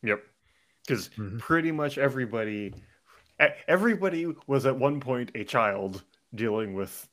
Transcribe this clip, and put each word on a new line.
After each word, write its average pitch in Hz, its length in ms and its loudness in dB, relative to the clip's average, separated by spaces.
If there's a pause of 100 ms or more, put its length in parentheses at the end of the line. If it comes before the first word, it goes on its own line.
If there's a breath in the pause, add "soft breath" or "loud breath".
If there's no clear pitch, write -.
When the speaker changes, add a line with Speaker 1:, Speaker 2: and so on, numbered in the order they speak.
Speaker 1:
Yep. 104 200 0 (640)
'Cause 107 300 -2
Speaker 2:
Mm-hmm. 107 220 -8
Speaker 1:
pretty 165 320 2
much 147 260 -2
everybody, 110 760 -2 (680 soft breath)
e-, 151 40 8 (220)
everybody 180 600 2 (200)
was 139 180 2
at 131 120 4
one 143 220 2
point 127 360 -4
a 110 80 -6
child 98 600 0 (320)
dealing 107 380 0
with 95 380 -8